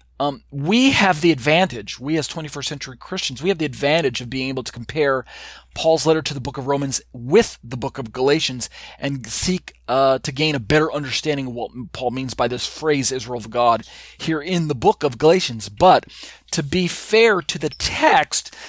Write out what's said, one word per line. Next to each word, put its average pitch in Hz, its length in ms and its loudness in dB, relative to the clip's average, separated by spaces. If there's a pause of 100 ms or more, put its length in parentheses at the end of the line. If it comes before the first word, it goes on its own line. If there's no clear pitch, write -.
(180)
um, 139 320 -4
we 214 420 4
have 185 280 4
the 170 100 6
advantage, 147 680 0
we 147 160 -2
as 147 100 -2
twenty-first 147 440 -10
century 135 260 -12
Christians, - 460 -8
we 180 80 2
have 180 80 0
the 151 80 -2
advantage 139 560 0
of 120 80 -12
being 131 180 -4
able 131 140 -6
to - 100 -12
compare 135 540 -2 (480)
Paul's 160 320 2
letter 156 160 4
to 143 100 -6
the 139 80 -8
book 139 160 -8
of 127 100 -8
Romans 139 360 -2 (100)
with 135 500 2
the 120 140 -10
book 123 220 -6
of 110 160 -10
Galatians 131 560 0 (280)
and 139 280 -6
seek, - 480 -4 (140)
uh, 131 320 4
to 156 120 -6
gain 151 220 0
a 139 40 -2
better 151 320 2
understanding 139 580 -4
of 120 40 -8
what 117 180 -6 (220)
Paul 123 200 -4
means 131 200 -6
by 123 160 0
this 120 180 -6
phrase, 143 460 0
"Israel 123 240 -6
of 110 140 -10
God," 117 360 2 (300)
here 160 240 -2
in 170 280 -2
the 147 60 -2
book 143 300 2
of 123 140 -2
Galatians. 151 500 2
But 160 380 6 (460)
to 160 100 -2
be 175 260 0
fair 214 540 4
to - 160 -8
the 151 100 -4
text, - 880 0 (120)